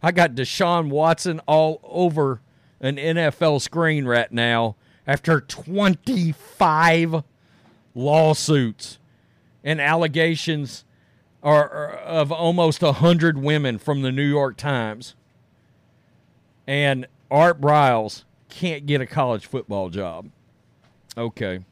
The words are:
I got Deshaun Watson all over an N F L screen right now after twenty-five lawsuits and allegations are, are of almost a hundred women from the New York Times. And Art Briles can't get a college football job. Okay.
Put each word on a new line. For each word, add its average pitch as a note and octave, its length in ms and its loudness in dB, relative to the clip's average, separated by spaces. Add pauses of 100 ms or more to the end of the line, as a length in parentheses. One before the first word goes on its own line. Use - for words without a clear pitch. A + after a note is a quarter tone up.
I E3 80 2
got E3+ 240 2
Deshaun E3+ 540 -2
Watson D#3+ 580 0
all D#3 380 2
over D3+ 560 -2 (400)
an C#3 180 -4
N E3 180 -2
F D#3+ 240 -2
L D3+ 200 2
screen D#3 440 -2
right A#2+ 280 0
now A#2 420 0 (320)
after C#3+ 340 0
twenty-five E3 1800 0 (720)
lawsuits C#3+ 1040 0 (640)
and D3+ 180 -4
allegations D#3 1040 -2 (560)
are, D3 300 4
are D3+ 280 -10
of D#3 340 -2
almost E3+ 500 0
a D3 120 2
hundred E3 440 2
women C#3+ 400 -2
from C#3+ 240 -4
the C3 80 -2
New C#3 160 -2
York C#3+ 300 0
Times. A#2+ 580 -6 (1500)
And C#3 400 -2 (240)
Art D#3 300 4
Briles C#3 640 2 (240)
can't D3+ 380 -8
get D3 140 0
a B2+ 60 -6
college B2 400 -2
football G2+ 420 -8
job. F2+ 420 -10 (840)
Okay. A2 440 -8 (120)